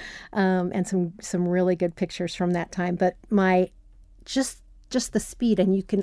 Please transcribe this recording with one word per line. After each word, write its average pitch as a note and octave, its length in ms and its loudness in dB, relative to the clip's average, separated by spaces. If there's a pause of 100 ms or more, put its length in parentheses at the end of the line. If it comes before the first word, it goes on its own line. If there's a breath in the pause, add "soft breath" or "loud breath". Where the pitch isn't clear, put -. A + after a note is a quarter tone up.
(320 loud breath)
um, F#3 420 2
and F3+ 140 -2
some, F3+ 320 -2
some F3 260 -2
really F3+ 300 2
good E3+ 180 -2
pictures F3 400 -6
from F3+ 160 0
that F3 220 -2
time. F3+ 240 -2
But F3+ 180 2 (160)
my, F#3 400 4 (540)
just, - 340 -4 (320)
just - 220 -4
the G#3+ 80 2
speed, A3 400 0
and F#3+ 160 4
you F#3+ 80 -2
can G3 180 -2